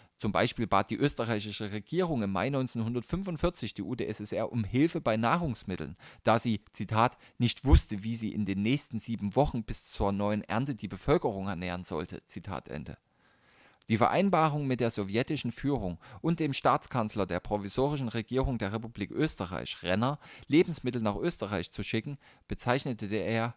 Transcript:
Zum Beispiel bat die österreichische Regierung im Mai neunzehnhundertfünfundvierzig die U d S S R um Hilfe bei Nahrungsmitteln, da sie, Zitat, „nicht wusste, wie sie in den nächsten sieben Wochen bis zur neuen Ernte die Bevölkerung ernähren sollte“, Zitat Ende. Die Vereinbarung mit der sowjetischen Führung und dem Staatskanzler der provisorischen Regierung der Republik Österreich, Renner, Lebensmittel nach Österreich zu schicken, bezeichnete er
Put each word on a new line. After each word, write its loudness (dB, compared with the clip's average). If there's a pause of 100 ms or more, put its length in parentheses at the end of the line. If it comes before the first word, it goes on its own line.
(160)
Zum -2
Beispiel 2
bat 4
die -4
österreichische -2
Regierung -2
im 0
Mai 0
neunzehnhundertfünfundvierzig -2
die -6
U -6
d -4
S -6
S -8
R -2
um -2
Hilfe 2
bei 2
Nahrungsmitteln, -2 (280)
da 6
sie, 0 (120)
Zitat, 2 (200)
„nicht 2
wusste, 6
wie -4
sie -4
in -2
den 0
nächsten 0
sieben -4
Wochen 2
bis -10
zur 0
neuen 0
Ernte -2
die -8
Bevölkerung 0
ernähren -4
sollte“, -6
Zitat -10
Ende. -10 (920)
Die 4
Vereinbarung 4
mit 0
der 2
sowjetischen 0
Führung -2 (220)
und 0
dem 0
Staatskanzler 2
der 0
provisorischen 0
Regierung 0
der -2
Republik -6
Österreich, -4
Renner, 2 (280)
Lebensmittel 2
nach 0
Österreich -2
zu -8
schicken, -4 (300)
bezeichnete -2
er 0